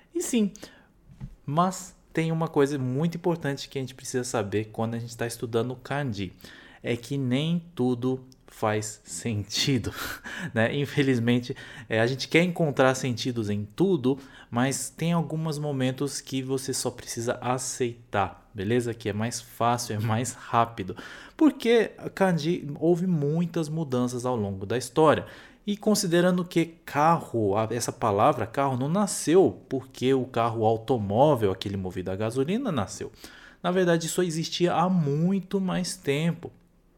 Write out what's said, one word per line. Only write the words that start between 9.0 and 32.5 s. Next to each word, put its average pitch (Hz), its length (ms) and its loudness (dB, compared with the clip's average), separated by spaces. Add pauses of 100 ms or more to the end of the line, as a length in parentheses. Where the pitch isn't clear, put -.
sentido, - 840 -2 (300)
<laughs> - 320 -10
né? 117 220 2
Infelizmente, 131 800 2 (340)
é, 113 100 2
a 113 60 4
gente 131 220 -2
quer 165 160 6
encontrar 143 500 2
sentidos 117 560 -2
em 104 260 -2
tudo, 139 440 2 (320)
mas 131 380 0
tem 165 240 -2
alguns 160 440 -2
momentos 135 640 -2
que 131 220 -4
você 131 300 -4
só 123 180 -2
precisa - 500 -6
aceitar, 120 1120 -4
beleza? 113 400 0
Que 107 160 -6
é 98 40 -2
mais 110 280 -4
fácil, 120 540 -2
é 104 40 -2
mais 113 340 0
rápido. 113 640 -2 (400)
Porque 240 560 4 (220)
kanji 175 560 2 (100)
houve 170 280 2
muitas 165 600 0
mudanças 127 560 -2
ao 127 100 0
longo 101 300 -4
da 117 120 -2
história. 127 480 4 (400)
E 208 120 -2
considerando 180 680 2
que 170 220 0 (200)
carro, 135 720 2
a, 110 160 2
essa 117 200 -4
palavra 110 540 4
carro 139 300 0
não 131 140 -2
nasceu 175 800 2
porque 131 440 -2
o 127 120 2
carro 113 400 0
automóvel, 110 840 2
aquele 98 260 -4
movido 92 340 -6
a 95 40 -4
gasolina, 135 560 -2